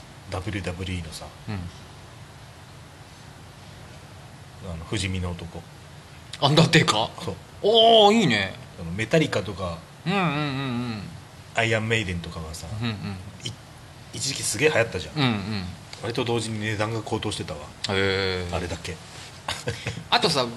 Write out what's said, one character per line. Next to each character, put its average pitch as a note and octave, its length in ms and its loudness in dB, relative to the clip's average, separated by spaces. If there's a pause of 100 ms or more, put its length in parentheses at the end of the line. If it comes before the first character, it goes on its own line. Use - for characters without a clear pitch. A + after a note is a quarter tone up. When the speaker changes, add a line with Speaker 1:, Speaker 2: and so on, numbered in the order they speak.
(300)
Speaker 1:
ダ F2+ 100 -4
ブ F#2+ 100 -6
リ G2 100 -4
ュ - 20 -4
ダ F2 100 -4
ブ F2+ 120 -8
リ F#2 140 -4
ュ E2+ 40 -4
ー D#2+ 40 -12
の D#2+ 80 -12
さ、 - 100 -12 (240)
Speaker 2:
う A2 40 -6
ん。 - 20 -4 (3250)
Speaker 1:
あ E2 60 -8
の、 E2 80 -10
不 F2+ 140 -2
死 F#2 100 -2
身 F#2 120 -2
の F2+ 100 -2
男。 E2+ 320 -10 (800)
Speaker 2:
ア C#3+ 80 6
ン D3+ 60 4
ダ E3 100 10
ー E3 40 6
テ D#3+ 120 8
イ - 40 6
カ G#2+ 200 2
ー？ - 200 -6
Speaker 1:
そ G2 60 -4
う。 F2+ 60 -6 (260)
Speaker 2:
お A3 480 10
ー、 A3 40 8
い A3+ 100 6
い - 20 6
ね。 G#2 280 2 (260)
Speaker 1:
あ F2 40 -8
の、 E2 60 -6
メ G#2+ 160 -2
タ E3 120 6
リ D3 120 6
カ G#2+ 120 2
と F#2+ 120 -6
か、 F2 240 -4 (260)
Speaker 2:
う E3 60 0
ん - 20 2
う G3+ 40 2
ん - 20 4
う F#3 40 4
ん E3+ 40 4
う E3 60 2
ん。 C3 680 -2 (520)
Speaker 1:
ア A2+ 80 2
イ A2+ 120 2
ア A2 40 4
ン A2 100 -2
メ A2+ 120 2
イ G#2 40 -2
デ F#2 80 -2
ン E2+ 80 -4
と E2+ 80 -8
か E2 120 -10
が D#2+ 120 -10
さ、 - 140 -10 (160)
Speaker 2:
う - 20 0
ん A#2 40 0
う - 20 -2
ん。 G#2+ 40 -4 (500)
Speaker 1:
い-、 - 80 -8 (600)
一 A#2 160 -6
時 A#2 60 -2
期 A2 80 -6
す G#2 160 -2
げ D3 80 6
え - 20 6
流 D3+ 120 2
行 A#2 40 4
っ - 40 -4
た F#2+ 100 -6
じ - 100 -8
ゃ - 40 -14
ん。 - 20 -10
Speaker 2:
う D3+ 60 0
ん - 20 2
う B2+ 60 4
ん。 G2+ 360 -2 (380)
Speaker 1:
あ - 60 -6
れ A#2+ 40 -4
と B2+ 120 0
同 A#2 160 0
時 A2 100 -4
に G#2+ 100 -4
値 G#2+ 160 -2
段 G#2+ 160 0
が A2+ 100 -4
高 G#2+ 180 -4
騰 G#2+ 120 -4
し - 40 -6
て G#2 80 -6
た E2+ 100 -8
わ。 D#2 60 -10 (300)
Speaker 2:
へ F#2+ 600 2
ー。 F2 40 -2
Speaker 1:
あ E2+ 40 0
れ F2 80 -2
だ E2+ 100 -6
け。 - 200 -8 (1120)
Speaker 2:
あ A#3 100 6
と G3+ 80 4
さ、 C3+ 180 2 (100)